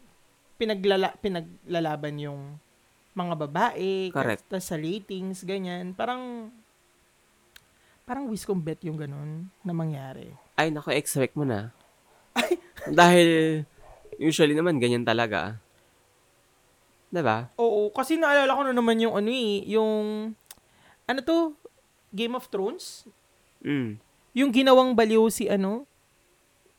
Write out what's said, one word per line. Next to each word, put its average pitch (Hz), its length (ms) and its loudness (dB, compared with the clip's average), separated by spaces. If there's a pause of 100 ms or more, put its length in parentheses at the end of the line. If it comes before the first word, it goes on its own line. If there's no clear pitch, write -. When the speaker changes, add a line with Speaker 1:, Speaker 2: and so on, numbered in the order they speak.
(560)
Speaker 1:
pinaglala-, 196 640 0
pinaglalaban 165 1000 -4
yung 143 400 -12 (520)
mga 175 260 -4
babae, 185 720 -2
Speaker 2:
Correct. 123 340 -2
Speaker 1:
tas 185 200 -8
sa 180 100 -6
ratings, 185 680 -6
ganyan. 180 500 -8
Parang, 240 580 -8 (1500)
parang 269 220 -8
wish 220 180 -6
kong 196 160 -2
bet 156 220 -6
yung 156 160 -8
ganun 151 500 -10 (140)
na 180 100 -6
mangyari. 143 640 -6 (180)
Speaker 2:
Ay, 156 140 2
naku, 151 240 -4
expect 135 420 0
mo 147 100 -2
na. 117 280 -2 (640)
Speaker 1:
Ay! - 260 0 (260)
Speaker 2:
Dahil, 160 800 6 (540)
usually 151 360 4
naman, 160 220 2
ganyan 120 280 2
talaga. 110 520 0 (1500)
Diba? 127 480 -2
Speaker 1:
Oo, 208 340 0
kasi 277 260 -2
naalala 285 360 4
ko 269 120 0
na 262 100 0
naman 226 260 2
yung 226 160 0
ano 208 140 0
eh, 226 360 -2
yung, 220 260 0 (1120)
ano 262 160 -2
to? 330 340 0 (540)
Game 226 240 -4
of 247 140 -8
Thrones? 220 600 -6 (520)
Speaker 2:
Mm. 127 360 -4 (380)
Speaker 1:
Yung 269 160 2
ginawang 254 420 6
baliw 220 360 4
si 214 180 -2
ano? 202 420 -2 (920)